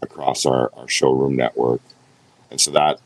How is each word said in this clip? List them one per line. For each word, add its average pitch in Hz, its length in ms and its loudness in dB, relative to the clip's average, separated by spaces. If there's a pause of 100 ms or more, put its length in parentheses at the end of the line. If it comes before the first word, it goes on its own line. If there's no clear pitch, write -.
across 69 460 -4
our, 64 260 0
our 62 140 -18
showroom 67 480 2
network. 60 460 -2 (680)
And - 100 -10
so 73 120 0
that, 73 340 2